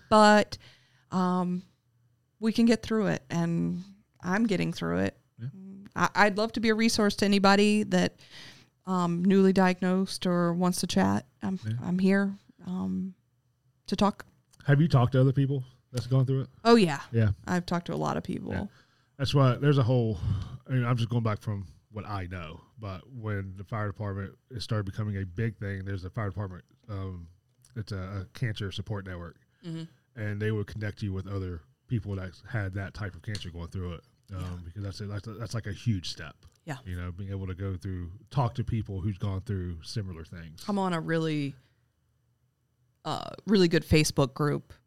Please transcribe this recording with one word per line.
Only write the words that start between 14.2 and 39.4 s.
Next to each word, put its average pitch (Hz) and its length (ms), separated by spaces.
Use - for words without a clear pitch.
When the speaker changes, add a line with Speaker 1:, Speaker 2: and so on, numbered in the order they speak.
Speaker 2:
Have 143 140
you 165 60
talked 127 260
to 131 80
other 135 120
people 135 320
that's 127 160
gone 131 200
through 135 160
it? - 60
Speaker 1:
Oh, 233 120
yeah. 160 240
Speaker 2:
Yeah. 110 200
Speaker 1:
I've 180 180
talked 175 200
to - 80
a - 20
lot 147 200
of 170 60
people. - 300
Speaker 2:
Yeah. 98 140
That's 135 160
why 135 220
there's 143 220
a 139 40
whole, 113 360
I - 40
mean, 127 120
I'm 123 120
just 117 120
going 120 160
back 107 160
from 101 260
what 104 160
I 95 220
know, 87 320
but 95 240
when 104 440
the 98 80
fire 107 240
department, 98 460
it 117 120
started 107 240
becoming 104 300
a 95 100
big 107 320
thing, 98 260
there's 98 200
a 90 60
fire 107 200
department, 90 340
um, 95 380
it's 107 160
a, 95 300
a - 160
cancer 107 340
support 98 340
network, 87 300
Speaker 1:
Mm-hmm. 165 160
Speaker 2:
and 104 200
they 107 120
would 107 160
connect 104 340
you 101 100
with 95 140
other 92 340
people 101 280
that 92 140
had 98 260
that 98 200
type 104 200
of 85 80
cancer 98 280
going 85 180
through 90 260
it, 78 60
um, 90 60
Speaker 1:
Yeah. 92 80
Speaker 2:
because 85 200
that's 98 160
a, 107 60
that's 104 200
a, 110 80
that's, 98 200
like, 113 120
a 104 60
huge 92 360
step. - 280
Speaker 1:
Yeah. 139 220
Speaker 2:
You 90 100
know, 87 160
being 95 180
able 95 180
to 92 60
go 98 220
through, 90 360
talk 127 240
to 120 100
people 104 360
who's 95 180
gone 95 240